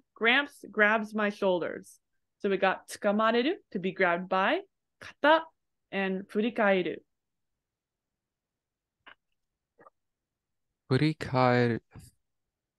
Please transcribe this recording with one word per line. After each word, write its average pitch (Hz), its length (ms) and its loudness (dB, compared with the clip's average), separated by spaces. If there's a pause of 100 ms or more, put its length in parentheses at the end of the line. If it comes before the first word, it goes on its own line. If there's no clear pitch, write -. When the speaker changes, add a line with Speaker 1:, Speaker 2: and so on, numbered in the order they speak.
(140)
Speaker 1:
Gramps 262 560 -2
grabs 214 460 0
my 208 140 0
shoulders." 185 720 -4 (400)
So 208 100 -4
we 190 80 0
got 185 300 0
tsukamareru, 226 680 0 (180)
to 208 80 -6
be 180 120 -4
grabbed 180 380 -2
by, 208 320 0 (380)
kata, 320 440 2 (480)
and 190 360 -4
furikaeru. 202 720 0 (4000)
Speaker 2:
Furikaeru, 127 920 2 (1000)